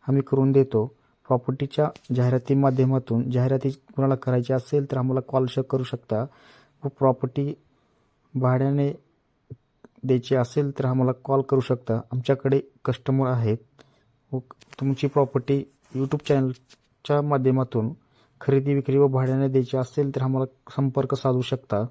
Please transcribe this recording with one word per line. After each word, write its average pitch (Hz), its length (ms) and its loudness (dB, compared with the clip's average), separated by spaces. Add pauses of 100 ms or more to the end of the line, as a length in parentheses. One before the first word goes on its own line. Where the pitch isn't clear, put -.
आम्ही 139 160 2
करून 135 280 2
देतो. 135 340 4 (420)
प्रॉपर्टीच्या 135 640 -2 (260)
जाहिराती 123 380 0
माध्यमातून 131 800 0
जाहिराती 131 380 0
कोणाला 135 460 -2
करायची 127 380 -2
असेल 139 380 -2
तर 131 60 -2
आम्हाला 131 300 0
कॉल 131 220 0
श-, - 100 -4 (100)
करू 131 140 0
शकता 110 420 -4 (580)
व 139 40 -4
प्रॉपर्टी 139 680 -2 (800)
भाड्याने 135 580 2 (1120)
द्यायची 127 320 0
असेल 139 440 -2
तर 135 60 -2
आम्हाला 131 260 2 (120)
कॉल 139 180 0
करू 135 180 2
शकता. 123 360 -2
आमच्याकडे 131 680 0 (240)
कस्टमर 135 420 0
आहेत 113 300 0 (760)
व 131 80 -4 (400)
तुमची 135 280 -2
प्रॉपर्टी 139 560 0 (320)
YouTube 135 320 -4
चॅनलच्या - 920 -2
माध्यमातून 131 720 0 (480)
खरेदी 135 320 2
विक्री 135 240 0
व 143 100 6
भाड्याने 131 400 0
द्यायची 131 300 0
असेल 139 380 -2
तर 131 60 -2
आम्हाला 131 540 -4
संपर्क 135 380 0
साधू 127 280 0
शकता. - 360 -4 (140)